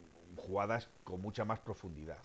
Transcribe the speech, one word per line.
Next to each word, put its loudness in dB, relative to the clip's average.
jugadas 4
con -2
mucha 0
más 2
profundidad, -6